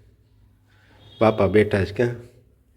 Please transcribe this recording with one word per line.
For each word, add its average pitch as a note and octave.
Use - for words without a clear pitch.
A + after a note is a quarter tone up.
પાપા G#2+
બેઠા G2+
છે -
ક્યાં? A#2+